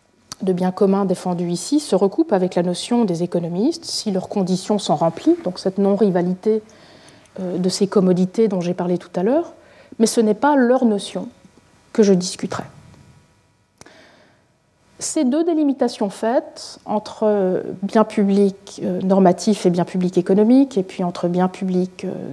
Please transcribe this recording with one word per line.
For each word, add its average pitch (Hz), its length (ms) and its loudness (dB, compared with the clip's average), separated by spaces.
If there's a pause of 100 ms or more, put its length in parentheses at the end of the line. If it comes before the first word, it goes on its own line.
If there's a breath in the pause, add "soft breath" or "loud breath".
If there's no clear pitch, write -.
(400)
de 190 140 0
bien 180 180 -2
commun 196 320 2
défendue 180 460 -2
ici 175 280 -2
se - 160 -4
recoupe 202 380 0
avec 185 220 0
la 180 80 0
notion 180 420 -2
des 175 180 -2
économistes, 175 640 -2
si - 260 -6
leurs 185 200 -4
conditions 185 480 -2
sont 175 180 -2
remplies, 185 480 0
donc 180 140 -6
cette 190 180 -4
non-rivalité, 196 880 0 (760 loud breath)
euh, 180 180 -6
de 185 100 0
ces 190 180 0
commodités 185 600 2
dont 185 140 -2
j'ai 175 100 -2
parlé 180 240 -2
tout - 180 -10
à 180 80 -2
l'heure, 285 300 0 (460 loud breath)
mais 226 80 4
ce 233 160 2
n'est 214 100 4
pas 285 240 2
leur 254 300 4
notion 202 420 -2 (640)
que 226 100 4
je 202 120 6
discuterai. - 500 -4 (2250 soft breath)
Ces - 240 -2
deux 285 200 2
délimitations 277 640 0
faites - 760 -4
entre 208 760 0 (200)
bien 214 220 4
public, 202 800 0
euh, 185 200 -4
normatif 190 640 4
et 180 40 4
bien 175 140 0
public 180 320 -2
économique, 214 640 4
et 190 40 0
puis 190 220 -6
entre 180 240 -4
bien 180 200 2
public, 185 560 -4
euh, 185 80 -6 (200)